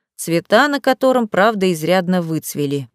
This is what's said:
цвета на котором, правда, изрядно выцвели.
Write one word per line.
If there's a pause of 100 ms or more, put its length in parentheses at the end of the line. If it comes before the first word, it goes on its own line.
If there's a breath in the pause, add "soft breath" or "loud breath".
(160)
цвета
на
котором,
правда,
изрядно
выцвели.